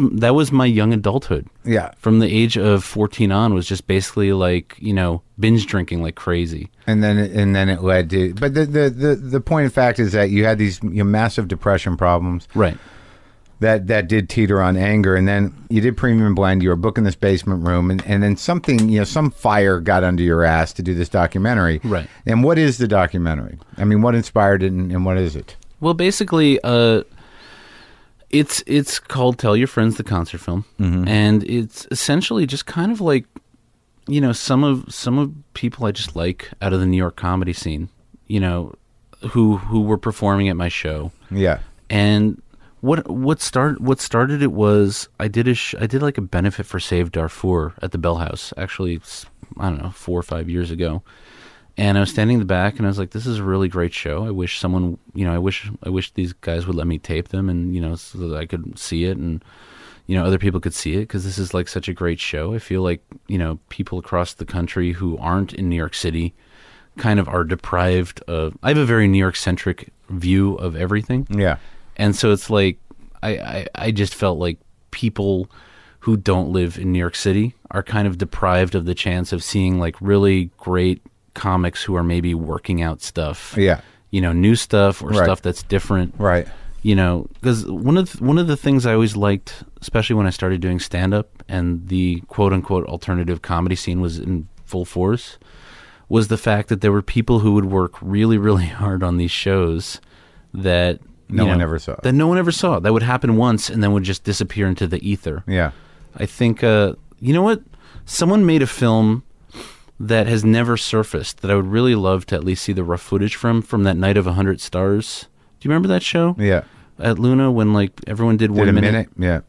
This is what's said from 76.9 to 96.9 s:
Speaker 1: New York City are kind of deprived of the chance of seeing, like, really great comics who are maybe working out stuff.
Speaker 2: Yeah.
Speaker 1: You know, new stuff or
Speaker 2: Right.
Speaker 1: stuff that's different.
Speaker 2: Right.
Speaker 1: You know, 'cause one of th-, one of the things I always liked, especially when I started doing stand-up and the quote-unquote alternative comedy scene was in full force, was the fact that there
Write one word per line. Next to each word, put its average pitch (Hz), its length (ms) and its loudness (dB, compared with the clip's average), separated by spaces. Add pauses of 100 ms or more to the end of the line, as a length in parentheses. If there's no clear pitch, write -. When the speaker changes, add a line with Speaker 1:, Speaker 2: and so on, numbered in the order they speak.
Speaker 1:
New 90 80 2
York 87 160 -2
City 104 380 0 (180)
are 95 120 -4
kind 104 240 0
of 92 100 -4
deprived 92 580 0
of 85 100 -2
the 87 100 -2
chance 90 360 -4
of 85 120 -6
seeing, 92 360 0
like, 85 220 -4
really 98 560 2
great 90 440 0 (320)
comics 92 500 -2
who 92 120 -4
are 87 80 0
maybe 85 300 0
working 82 480 -4
out 82 200 -4
stuff. - 560 -8
Speaker 2:
Yeah. 95 220 4 (300)
Speaker 1:
You 98 100 -2
know, 87 140 0
new 98 220 4
stuff 101 460 2
or - 80 -8
Speaker 2:
Right. 104 140 2
Speaker 1:
stuff 92 180 2
that's - 220 -4
different. 95 540 -2
Speaker 2:
Right. 90 280 2 (360)
Speaker 1:
You 107 140 2
know, 87 320 2 (140)
'cause 117 240 0
one 117 320 0
of 185 140 0
th-, - 100 -12
one 139 160 2
of 175 100 2
the 147 100 0
things 139 280 2
I 113 80 2
always 110 220 2
liked, 101 480 -2 (180)
especially 113 360 -2
when 101 100 2
I - 40 2
started 92 280 -2
doing 90 200 -2
stand-up 95 680 -4
and 87 400 -4
the 90 400 -2
quote-unquote 95 600 0
alternative 87 560 -4
comedy 90 340 -2
scene 90 240 -4
was 82 180 -4
in 82 280 -6 (180)
full 92 180 -6
force, 95 540 -2 (720)
was 110 180 2
the 107 100 -2
fact 104 300 0
that 107 140 -2
there 107 100 2